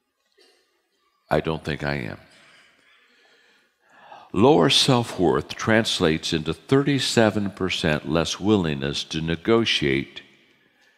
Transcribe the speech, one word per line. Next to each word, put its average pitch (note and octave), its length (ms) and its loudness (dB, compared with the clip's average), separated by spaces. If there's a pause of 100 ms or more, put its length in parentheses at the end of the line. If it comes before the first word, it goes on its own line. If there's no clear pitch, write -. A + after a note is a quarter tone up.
(1300)
"I D2+ 100 0
don't D#2+ 240 -6
think D2+ 200 -6
I D2 120 -4
am." G#1+ 240 -10 (2250)
Lower D3 340 4
self-worth F#2 840 0
translates F#2 800 0
into D#2+ 200 -2
thirty-seven A#2+ 1000 0
percent E2 580 -2
less D#2+ 300 -2
willingness D#2+ 680 0
to D#2+ 160 -6
negotiate E2 1000 -2 (760)